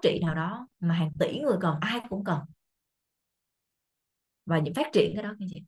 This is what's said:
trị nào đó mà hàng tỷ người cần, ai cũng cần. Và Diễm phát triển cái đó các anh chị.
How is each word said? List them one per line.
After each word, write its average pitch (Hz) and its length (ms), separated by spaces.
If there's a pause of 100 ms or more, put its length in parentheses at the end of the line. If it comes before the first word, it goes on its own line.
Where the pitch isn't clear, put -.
trị 170 200
nào 160 140
đó 202 320 (120)
mà 170 160
hàng 160 240
tỷ - 200
người 262 220
cần, 160 200
ai 226 180 (100)
cũng 196 140
cần. 165 160 (2000)
Và 165 200
Diễm - 80
phát 302 200
triển 170 220
cái 214 80
đó 208 60
các 208 160
anh 180 80
chị. - 140